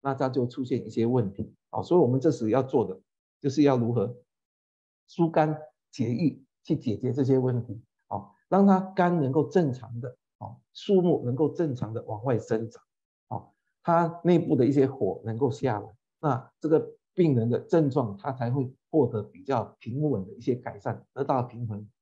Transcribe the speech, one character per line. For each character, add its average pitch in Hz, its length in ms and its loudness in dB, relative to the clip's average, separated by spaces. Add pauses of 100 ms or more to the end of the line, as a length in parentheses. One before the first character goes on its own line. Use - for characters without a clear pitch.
那 135 100 -2
它 131 160 -2
就 127 180 -2
出 127 180 -8
现 123 200 -4
一 110 60 -12
些 113 160 0
问 120 260 0
题。 - 220 -10 (160)
哦， 107 120 -6
所 170 140 0
以 175 40 6
我 135 60 4
们 127 140 2
这 160 100 2
时 110 200 -2
要 127 120 2
做 127 220 0
的 92 160 -10 (400)
就 147 80 -4
是 143 140 2
要 135 160 4
如 117 140 0
何 104 240 -2 (880)
疏 170 240 0
肝 156 260 2 (340)
解 117 200 -2
郁， 135 320 0 (220)
去 160 120 -2
解 104 220 -4
决 123 140 -2
这 131 120 0
些 131 140 4
问 127 240 0
题。 - 180 -12 (280)
哦， 101 220 -10 (180)
让 196 180 6
它 190 140 6
肝 175 400 0
能 131 100 0
够 143 140 2
正 156 280 2
常 117 280 -12
的， 123 160 -12 (220)
哦， 107 180 -14 (160)
树 196 280 4
木 170 240 4
能 123 120 -2
够 151 120 2
正 147 260 -2
常 110 200 -8
的 113 80 -6
往 107 220 -10
外 127 140 2
生 113 300 -4
长， - 140 -20 (460)
哦， - 200 -10 (360)
它 170 400 2
内 175 140 6
部 156 180 2
的 123 100 4
一 143 60 2
些 135 140 4
火 107 380 -4
能 113 140 -6
够 131 120 0
下 110 280 -4
来， 101 100 -10 (320)
那 143 380 -2
这 156 100 -6
个 151 240 2 (220)
病 160 220 4
人 113 120 2
的 123 120 0
症 160 280 2
状 123 280 -2
他 139 160 -8
才 123 180 -6
会 131 180 -2 (220)
获 143 160 4
得 107 160 -6
比 - 220 -18
较 120 340 -4
平 127 240 -8
稳 120 240 -2
的 - 60 -18
一 120 80 -18
些 123 140 -2
改 - 240 -10
善， - 340 -8
得 131 100 -6
到 139 200 0
平 120 260 -8
衡， 107 200 -10 (140)